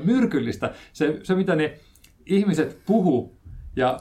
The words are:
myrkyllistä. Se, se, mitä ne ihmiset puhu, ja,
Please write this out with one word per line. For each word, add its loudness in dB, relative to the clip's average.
myrkyllistä. 0
Se, -2
se, 0
mitä 0
ne -2
ihmiset 0
puhu, 2
ja, 0